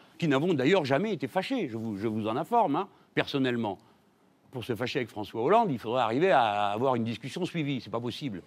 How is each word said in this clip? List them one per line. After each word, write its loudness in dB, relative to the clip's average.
qui 0
n'avons 4
d'ailleurs 4
jamais 2
été -4
fâchés. -2
Je -6
vous, -4
je -2
vous -2
en 0
informe, 2
hein, -2
personnellement. 0
Pour -10
se -4
fâcher -4
avec -4
François -8
Hollande, 4
il -2
faudrait -2
arriver 2
à 4
avoir 0
une -2
discussion -6
suivie. -4
C'est -16
pas -4
possible. -8